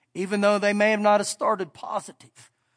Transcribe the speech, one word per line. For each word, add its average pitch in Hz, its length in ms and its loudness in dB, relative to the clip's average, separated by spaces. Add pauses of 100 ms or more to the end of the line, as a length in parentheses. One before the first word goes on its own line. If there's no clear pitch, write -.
(160)
even 196 260 -4
though 208 160 4
they 202 160 0
may 208 180 2
have 214 80 0
not 208 200 4
have 202 80 -4
started 190 460 -4
positive. - 800 -12 (260)